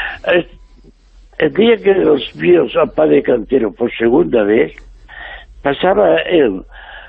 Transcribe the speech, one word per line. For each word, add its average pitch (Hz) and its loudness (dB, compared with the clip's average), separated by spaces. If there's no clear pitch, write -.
Es, 175 0
El 156 0
día 226 2
que 196 2
los 156 0
vio 165 2
al 151 0
padre 147 2
Cantero 117 -2
por - -4
segunda 123 2
vez, 110 0
pasaba 180 0
él 139 0